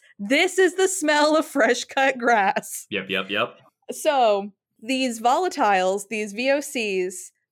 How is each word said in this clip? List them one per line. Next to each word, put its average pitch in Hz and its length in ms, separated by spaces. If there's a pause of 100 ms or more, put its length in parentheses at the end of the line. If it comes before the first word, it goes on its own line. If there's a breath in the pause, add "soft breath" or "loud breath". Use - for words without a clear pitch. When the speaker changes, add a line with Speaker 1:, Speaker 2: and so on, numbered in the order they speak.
(160 soft breath)
Speaker 1:
this 311 440
is 370 160
the 370 100
smell 302 500
of 311 80
fresh 247 420
cut 269 320
grass. 220 720
Speaker 2:
Yep, 95 200
yep, 95 200
yep. 104 280 (340)
Speaker 1:
So 226 600 (280)
these 254 380
volatiles, 220 920
these 214 260
V 254 180
O 294 80
Cs, 190 720 (200)